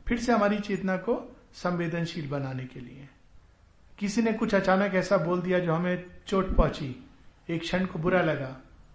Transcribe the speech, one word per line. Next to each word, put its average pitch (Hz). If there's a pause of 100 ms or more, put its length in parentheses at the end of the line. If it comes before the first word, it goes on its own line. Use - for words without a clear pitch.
फिर 240
से 240
हमारी 208
चेतना 190
को - (160)
संवेदनशील 170
बनाने 135
के -
लिए। 135 (920)
किसी 202
ने 220
कुछ 220
अचानक 190
ऐसा 185
बोल 175
दिया 180
जो 170
हमें 180 (200)
चोट 190
पहुंची, 143 (400)
एक 165
क्षण 185
को 180
बुरा 175
लगा, 135 (380)